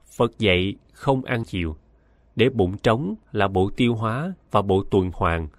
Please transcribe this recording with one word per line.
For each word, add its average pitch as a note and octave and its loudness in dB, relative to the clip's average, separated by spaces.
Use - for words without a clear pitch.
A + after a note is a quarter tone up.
Phật - -2
dạy F#2+ 2
không C3+ -2
ăn A#2 -4
chiều, E2 -6
để B2 4
bụng G2+ 0
trống C#3+ 0
là G2+ 0
bộ F#2+ 0
tiêu A#2+ 0
hóa A#2 -6
và G#2 4
bộ G2 2
tuần F#2 0
hoàn E2+ -2